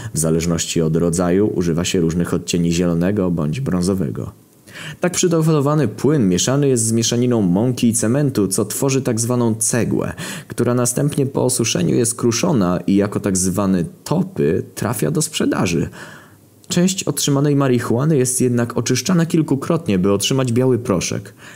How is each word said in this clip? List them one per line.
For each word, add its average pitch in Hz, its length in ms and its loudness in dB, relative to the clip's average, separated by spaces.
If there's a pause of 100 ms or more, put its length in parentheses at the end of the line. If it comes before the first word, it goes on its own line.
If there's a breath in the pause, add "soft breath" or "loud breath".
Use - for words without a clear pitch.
(140 loud breath)
W 73 60 -4
zależności 82 600 0
od 80 140 0
rodzaju 87 520 2
używa 85 380 0
się 92 160 0
różnych 85 320 0
odcieni 85 380 0
zielonego 87 600 0
bądź 78 300 -2
brązowego. 87 680 -2 (680 loud breath)
Tak 180 140 -2
przygotowany 156 760 2
płyn 117 420 2
mieszany 131 380 2
jest 120 180 2
z 113 60 0
mieszaniną 120 500 2
mąki 113 460 2
i 110 60 4
cementu, 117 540 0
co 98 180 -2
tworzy 135 360 0
tak 117 180 0
zwaną 117 360 0
cegłę, - 580 -2 (340 loud breath)
która 120 260 0
następnie 143 520 0
po 139 200 0
osuszeniu 135 500 0
jest 123 200 0
kruszona 110 720 0
i 98 80 4
jako 98 240 0
tak 95 180 0
zwany 92 480 0 (180)
topy - 600 0 (120)
trafia 127 360 -2
do 156 100 0
sprzedaży. - 680 -2 (800 loud breath)
Część 185 360 0
otrzymanej 143 520 0
marihuany 135 600 2
jest 127 240 0
jednak 120 360 0
oczyszczana 143 480 0
kilkukrotnie, 156 760 0
by 98 120 2
otrzymać 127 420 0
biały 123 260 2
proszek, 85 540 -4 (220 loud breath)